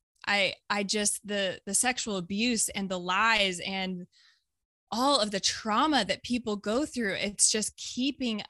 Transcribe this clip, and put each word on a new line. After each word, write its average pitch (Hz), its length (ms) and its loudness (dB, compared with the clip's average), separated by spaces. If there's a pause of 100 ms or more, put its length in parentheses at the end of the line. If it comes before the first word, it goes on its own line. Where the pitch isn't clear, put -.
(280)
I, 202 280 2 (140)
I 208 140 0
just, 208 420 -2
the, 196 400 -2
the 196 100 -6
sexual 240 420 0
abuse 208 520 0
and 196 200 -4
the 185 100 -4
lies 190 600 2
and 185 460 -4 (840)
all 254 300 4
of 208 120 0
the 196 80 0
trauma 233 680 2
that - 180 -2
people 233 320 -2
go 220 300 0
through, 226 280 -2
it's - 380 2
just 214 260 -2
keeping 247 720 -4